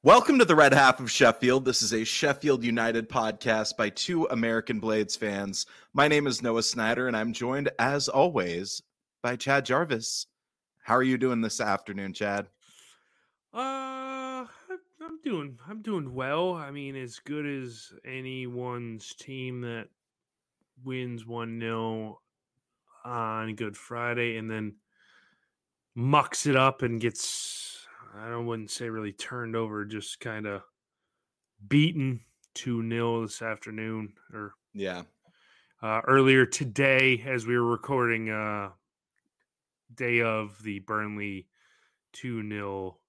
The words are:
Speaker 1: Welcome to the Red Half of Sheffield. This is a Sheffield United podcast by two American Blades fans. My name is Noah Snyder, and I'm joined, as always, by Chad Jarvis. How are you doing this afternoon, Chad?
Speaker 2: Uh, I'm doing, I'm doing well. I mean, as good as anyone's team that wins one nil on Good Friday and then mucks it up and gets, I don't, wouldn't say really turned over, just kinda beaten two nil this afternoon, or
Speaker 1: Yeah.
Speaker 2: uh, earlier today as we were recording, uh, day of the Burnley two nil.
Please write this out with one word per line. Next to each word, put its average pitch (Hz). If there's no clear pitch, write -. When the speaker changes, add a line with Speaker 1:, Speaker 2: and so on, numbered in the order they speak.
Speaker 1:
Welcome 262
to 233
the 165
Red 147
Half 135
of 120
Sheffield. 127
This 123
is 107
a 113
Sheffield 139
United 113
podcast 110
by 107
two 165
American 113
Blades 107
fans. 101
My 143
name 147
is 123
Noah 113
Snyder, 117
and 120
I'm 110
joined, 131
as 135
always, 98
by 123
Chad 139
Jarvis. 131
How 117
are 127
you 131
doing 120
this 110
afternoon, 98
Chad? 101
Speaker 2:
Uh, 262
I'm 320
doing, 147
I'm 214
doing 165
well. 151
I 147
mean, 139
as 127
good 147
as 127
anyone's 123
team 127
that 117
wins 123
one 117
nil 113
on 110
Good 104
Friday 120
and 110
then 110
mucks 135
it 139
up 131
and 117
gets, -
I 110
don't, 117
wouldn't 110
say 120
really 110
turned 117
over, 107
just 104
kinda 107
beaten 139
two 117
nil 117
this 107
afternoon, 110
or 107
Speaker 1:
Yeah. 95
Speaker 2:
uh, 110
earlier 131
today 131
as 123
we 123
were 120
recording, 117
uh, 104
day 120
of 110
the 101
Burnley 104
two 117
nil. 101